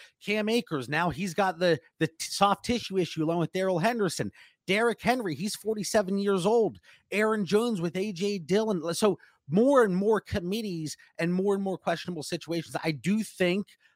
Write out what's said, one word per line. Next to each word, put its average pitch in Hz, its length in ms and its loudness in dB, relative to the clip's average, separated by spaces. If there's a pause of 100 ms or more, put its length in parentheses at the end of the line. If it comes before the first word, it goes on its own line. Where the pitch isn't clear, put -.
(240)
Cam 208 240 -2
Akers, 165 400 -2
now 160 220 0
he's 165 240 -6
got 185 240 0
the, 170 220 2 (180)
the 165 80 0
t-, - 140 -4
soft - 460 0
tissue 202 340 -2
issue 160 240 -2
along 170 160 0
with 160 120 0
Darrell 185 280 0
Henderson. 190 520 -2 (360)
Derrick 220 320 0
Henry, 220 360 -2
he's 185 200 -6
forty-seven 202 640 0
years 196 260 0
old. 214 360 2 (320)
Aaron 214 340 0
Jones 208 360 0
with 170 140 -4
A 196 160 -4
J 202 280 -4
Dillon. 175 560 0
So 202 240 2 (280)
more 247 360 6
and 190 120 2
more 202 240 2
committees 180 800 -6 (220)
and 170 120 0
more 190 220 2
and 196 100 -2
more 190 140 -4
questionable 170 460 -4
situations, 165 600 -6
I 165 60 0
do 170 320 0
think, 190 460 0 (280)